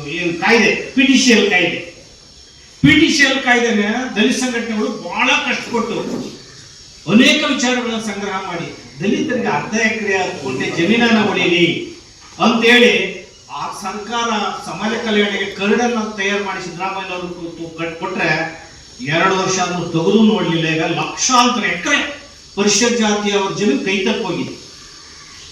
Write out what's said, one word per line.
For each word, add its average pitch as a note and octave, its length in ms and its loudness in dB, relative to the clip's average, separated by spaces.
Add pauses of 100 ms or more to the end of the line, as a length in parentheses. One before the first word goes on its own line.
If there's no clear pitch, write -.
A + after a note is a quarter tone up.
ಏನ್ E3+ 340 -4
ಕಾಯ್ದೆ, A3 540 2
ಪಿ C4 80 4
ಟಿ C4 140 6
ಸಿ A#3 140 4
ಎಲ್ G3+ 180 6
ಕಾಯ್ದೆ, F3+ 400 0 (920)
ಪಿ D4+ 180 6
ಟಿ E4 140 4
ಸಿ C#4+ 100 4
ಎಲ್ C4 200 2
ಕಾಯ್ದೆನ A3+ 520 2 (200)
ದಲಿತ A#3 240 2
ಸಂಘಟನೆಗಳು A3+ 480 -2
ಬಹಳ G#3+ 400 -4
ಕಷ್ಟಪಟ್ಟು A3+ 720 -2 (1120)
ಅನೇಕ D4 320 6
ವಿಚಾರಗಳನ್ನ A#3+ 560 0
ಸಂಗ್ರಹ G3 480 -6
ಮಾಡಿ D#3+ 280 -8 (240)
ದಲಿತರಿಗೆ G#3+ 480 0
ಅರ್ಧ G#3+ 280 -2
ಎಕರೆ G#3+ 420 0
ಹತ್ತು F3+ 260 -4
ಗುಂಟೆ C3 380 -4
ಜಮೀನನ್ನ G#3+ 460 4
ಹೊಡೀಲಿ F3 680 0 (480)
ಅಂತೇಳಿ A3+ 760 4 (320)
ಆ - 160 -8 (140)
ಸರ್ಕಾರ A#3 480 -6 (360)
ಸಮಾಜ A3 400 -4
ಕಲ್ಯಾಣಕ್ಕೆ G3+ 500 0
ಕರಡನ್ನ A#3 440 0
ತಯಾರು G3+ 440 -2
ಮಾಡಿ F#3 200 -6
ಸಿದ್ದರಾಮಯ್ಯ F3+ 520 -6
ಅವರು F3 120 -8
ಕೊಟ್ಟು-, E3 520 -12
ಕಟ್-, E3 200 -8
ಕೊಟ್ರೆ F3+ 600 -4 (420)
ಎರಡು E3+ 340 0
ವರ್ಷ F#3 240 0
ಆದ್ರೂ F3 260 -2
ತೆಗೆದು G3 380 2
ನೋಡ್ಲಿಲ್ಲ. E3 460 2
ಈಗ D#3+ 140 0
ಲಕ್ಷಾಂತರ A#3+ 840 0
ಎಕರೆ - 640 -4 (260)
ಪರಿಶಿಷ್ಟ A3 380 2
ಜಾತಿಯವರ G3+ 600 0
ಜಮೀನು G#3 320 0
ಕೈ G3 200 -2
ತಪ್ಪೋಗಿದೆ. F#3 480 -4 (1000)